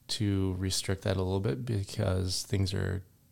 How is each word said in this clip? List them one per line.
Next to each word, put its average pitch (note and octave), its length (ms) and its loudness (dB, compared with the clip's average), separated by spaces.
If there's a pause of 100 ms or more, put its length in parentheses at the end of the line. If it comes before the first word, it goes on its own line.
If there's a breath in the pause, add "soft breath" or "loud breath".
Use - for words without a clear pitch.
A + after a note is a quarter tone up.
to G2 500 0
restrict F#2+ 460 0
that G2+ 120 2
a F#2+ 60 2
little F#2 180 0
bit B2+ 240 -2
because G2 760 0
things F#2+ 320 0
are F#2+ 280 -2 (300)